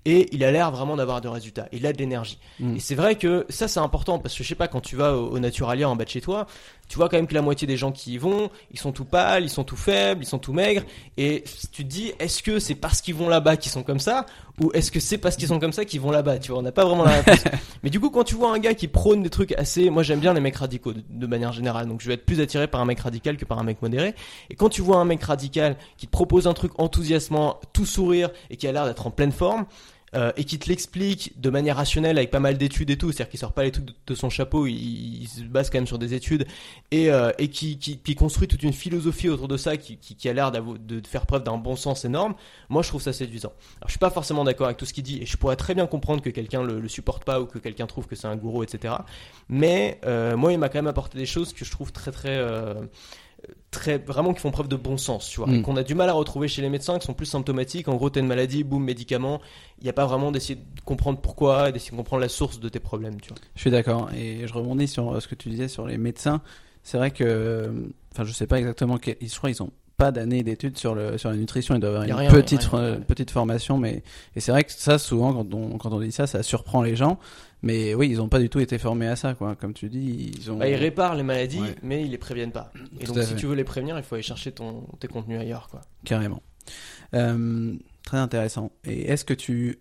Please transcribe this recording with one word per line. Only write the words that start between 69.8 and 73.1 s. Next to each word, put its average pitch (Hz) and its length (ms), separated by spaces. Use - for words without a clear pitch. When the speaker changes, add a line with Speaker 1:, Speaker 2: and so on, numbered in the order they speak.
Speaker 2:
pas 135 140
d'année 120 320
d'études 117 340
sur 113 180
le, 107 220
sur 110 120
la 107 80
nutrition. 120 380
Ils 117 60
doivent 104 140
avoir 107 120
Speaker 1:
Y 131 40
a - 40
Speaker 2:
une 123 60
Speaker 1:
rien, 143 80
y 147 40
a - 80
Speaker 2:
petite 139 240
Speaker 1:
rien. 120 300
Speaker 2:
fo-, 110 100
petite 127 260